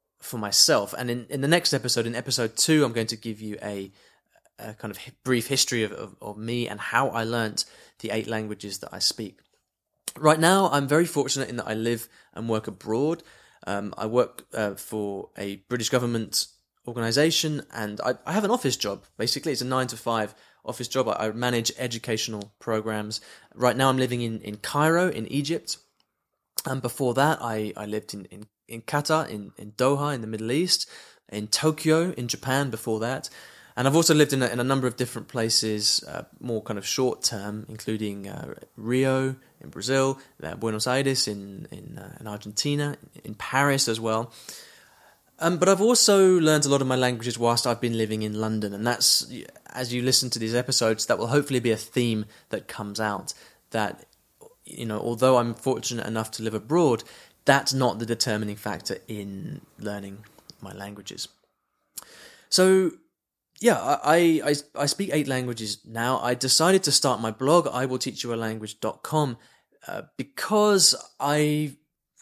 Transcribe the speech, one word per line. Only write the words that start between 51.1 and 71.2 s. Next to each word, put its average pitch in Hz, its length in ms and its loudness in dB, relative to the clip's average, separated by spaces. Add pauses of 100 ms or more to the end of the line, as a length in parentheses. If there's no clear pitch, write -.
will 113 80 -2
hopefully 139 320 2
be 117 120 0
a 107 60 2
theme 113 480 -2 (240)
that - 180 -6
comes 104 320 -10
out, 104 360 -4 (340)
that, - 360 -4 (600)
you - 220 -10
know, 107 120 -4
although 123 380 4
I'm 117 160 2
fortunate 120 540 -4
enough 110 240 -4
to - 120 -8
live 110 120 -2
abroad, 123 480 2 (420)
that's 139 280 4
not 123 260 2
the 117 80 -4
determining 107 480 -2
factor 101 420 -8 (100)
in 101 540 -10 (160)
learning 104 480 -10 (340)
my 98 140 -14
languages. 101 540 -14 (1200)
So, 185 420 6 (680)
yeah, 196 200 4
I, 156 640 4
I, 147 60 0
I, 151 60 2 (200)
I 143 120 -2
speak 196 260 -2
eight 151 140 2
languages 120 580 -4
now. 120 340 0
I 123 140 0
decided 160 500 4
to 151 80 2
start 127 300 2
my 113 100 -2
blog, 143 400 4
I 127 140 -2
will 127 140 -4
teach - 240 -6
you 120 100 -4
a - 20 -2
language 110 440 -6
dot - 240 -4
com, 143 340 0 (500)
uh, - 160 -8 (140)
because 208 800 4 (240)
I 151 580 0 (440)